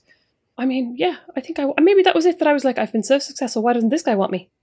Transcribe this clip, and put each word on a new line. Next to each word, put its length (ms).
I 80
mean, 320
yeah, 200
I 60
think 180
I, 80
maybe 220
that 120
was 100
it, 140
that 80
I 60
was 100
like, 140
"I've 140
been 120
so 160
successful, 440
why 100
doesn't 160
this 140
guy 120
want 160
me?" 180